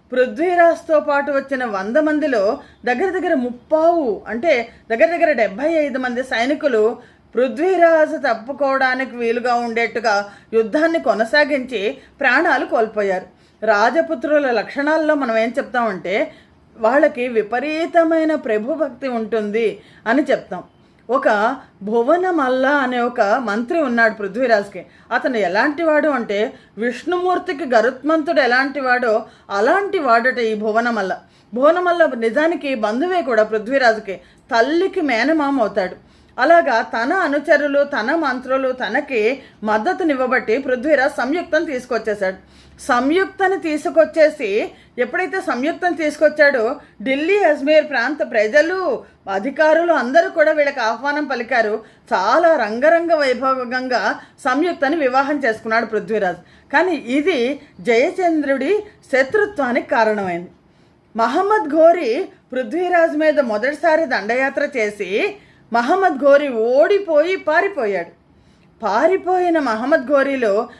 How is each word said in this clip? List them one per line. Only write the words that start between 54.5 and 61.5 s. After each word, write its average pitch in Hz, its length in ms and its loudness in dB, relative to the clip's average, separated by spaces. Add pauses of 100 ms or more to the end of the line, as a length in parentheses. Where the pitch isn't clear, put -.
వివాహం 277 500 0
చేసుకున్నాడు 226 400 -2
పృథ్వీరాజ్. 196 520 -2 (360)
కానీ 339 220 2
ఇది 277 640 -2 (200)
జయచంద్రుడి 294 1040 0 (280)
శత్రుత్వానికి 269 800 0
కారణమైంది. 202 640 -2 (640)
మహమ్మద్ 359 540 0